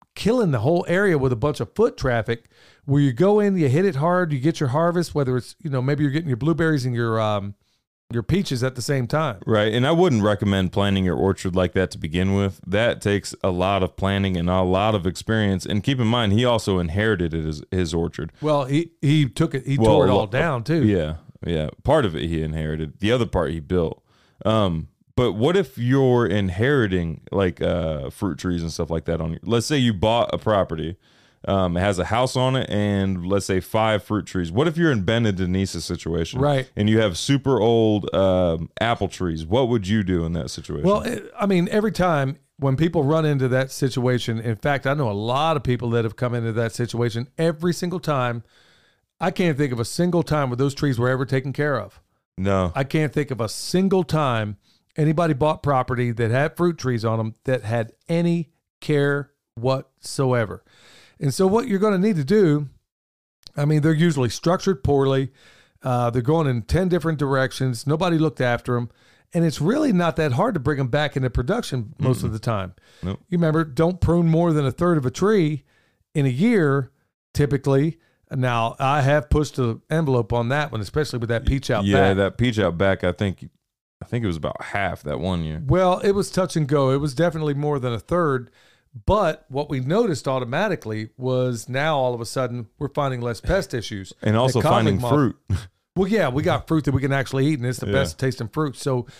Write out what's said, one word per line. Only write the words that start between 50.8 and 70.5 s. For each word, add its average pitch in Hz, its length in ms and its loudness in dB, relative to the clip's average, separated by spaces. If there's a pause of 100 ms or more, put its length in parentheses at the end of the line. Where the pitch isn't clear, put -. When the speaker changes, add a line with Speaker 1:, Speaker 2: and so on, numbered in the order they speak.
Speaker 1:
were 123 80 2
ever 131 180 0
taken 135 280 -2
care 143 260 -2
of. 98 220 -14 (360)
Speaker 2:
No. 95 380 2
Speaker 1:
I 139 80 0
can't 151 300 0
think 147 180 -2
of 104 80 -6
a 113 80 -2
single 185 560 0
time 117 540 0 (400)
anybody 156 360 2
bought 151 280 0
property 123 500 0
that 113 200 0
had 147 260 0
fruit 175 200 0
trees 120 280 -2
on 113 140 0
'em 110 240 -4
that 127 200 -2
had 113 280 -2 (180)
any 170 400 0 (320)
care 143 480 0 (260)
whatsoever. 123 1080 -2 (560)
And 139 140 -2
so 190 140 2
what 233 200 2
you're 196 120 0
gonna 202 180 2
need 196 200 2
to 147 60 0
do, 147 440 4 (880)
I 143 100 0
mean, 151 160 4
they're 160 120 4
usually 151 360 2
structured 185 540 -2
poorly. 135 480 2 (520)
Uh, 123 260 0
they're 123 120 -2
going 151 260 2
in 120 160 0
ten 180 260 0
different 160 300 0
directions. 131 680 -2
Nobody 165 300 0
looked 151 240 0
after 123 340 0
'em. 120 140 -2 (440)
And 170 100 2
it's 156 160 0
really 254 320 2
not 175 240 2
that 151 180 0
hard 208 200 0